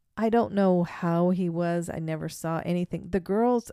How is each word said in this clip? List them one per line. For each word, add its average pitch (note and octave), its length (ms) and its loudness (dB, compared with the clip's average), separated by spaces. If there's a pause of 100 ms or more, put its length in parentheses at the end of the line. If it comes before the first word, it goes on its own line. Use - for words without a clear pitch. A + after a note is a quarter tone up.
(180)
I A3 120 0
don't A3+ 240 2
know F#3+ 300 4
how E3+ 460 2
he F#3 180 2
was. E3+ 420 -2
I - 100 -6
never D#3+ 280 -6
saw D#3+ 380 -4
anything. F3 460 -2
The F#3+ 100 0
girls, A#3 520 0